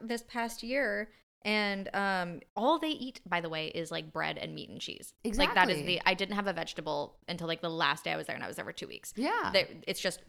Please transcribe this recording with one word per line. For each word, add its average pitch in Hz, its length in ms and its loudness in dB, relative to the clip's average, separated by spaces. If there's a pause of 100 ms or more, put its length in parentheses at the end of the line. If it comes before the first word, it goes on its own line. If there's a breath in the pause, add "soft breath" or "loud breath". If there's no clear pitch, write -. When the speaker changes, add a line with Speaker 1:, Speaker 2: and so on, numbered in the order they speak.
Speaker 1:
this 233 220 -4
past 233 400 -4
year, 233 480 0 (360 soft breath)
and, 202 480 2
um, 185 460 2 (160)
all 277 220 6
they 320 120 0
eat, 262 360 -6
by 175 160 2
the 170 80 -2
way, 156 180 -2
is, 165 220 -4
like, 160 220 -4
bread 156 260 0
and 156 160 -4
meat - 160 -10
and - 100 -10
cheese. - 320 -10 (120)
Like, 202 300 4
that 185 140 8
is 180 100 4
Speaker 2:
Exactly. 143 60 -2
Speaker 1:
the, 175 220 2
I 190 80 6
didn't 190 220 -2
have 202 100 0
a 190 80 0
vegetable 156 640 -4 (100)
until, 170 180 -4
like, 165 140 0
the 170 80 -2
last 160 360 2
day 165 80 0
I 160 40 0
was 156 100 -4
there, 135 80 -4
and 123 80 -6
I 104 40 -6
was 95 100 -6
there - 80 -4
for - 80 -8
two - 160 -10
weeks. - 260 -14
Speaker 2:
Yeah. 320 380 0
Speaker 1:
They, 180 340 2
it's 185 140 -2
just 185 280 -2